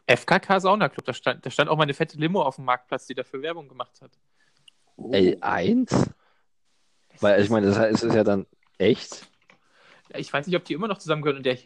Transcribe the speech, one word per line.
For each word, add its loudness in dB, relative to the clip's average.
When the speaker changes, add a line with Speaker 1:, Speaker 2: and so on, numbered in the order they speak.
Speaker 1:
F 4
K 4
K 0
Saunaclub, 0
da -6
stand, -4
da -10
stand 0
auch 0
mal 2
eine -2
fette -6
Limo -2
auf -4
dem -16
Marktplatz, -4
die -12
dafür -10
Werbung -10
gemacht -18
hat. -20
Speaker 2:
Oh. -14
Speaker 3:
L 4
eins? 0
Weil, 4
ich 2
meine, 2
das 2
heißt, 2
es -2
ist 0
ja 4
dann 0
echt? -2
Speaker 1:
Ja, -12
ich -12
weiß -4
nicht, 0
ob -2
die -6
immer -4
noch -6
zusammengehören. -2
Und -8
der, 0